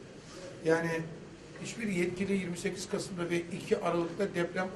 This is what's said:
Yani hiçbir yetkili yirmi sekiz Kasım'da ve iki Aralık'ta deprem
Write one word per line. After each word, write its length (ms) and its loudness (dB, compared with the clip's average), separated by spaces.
Yani 360 4
hiçbir 240 -4
yetkili 440 2
yirmi 240 2
sekiz 320 -2
Kasım'da 420 -2
ve 100 4
iki 400 0
Aralık'ta 540 2
deprem 420 2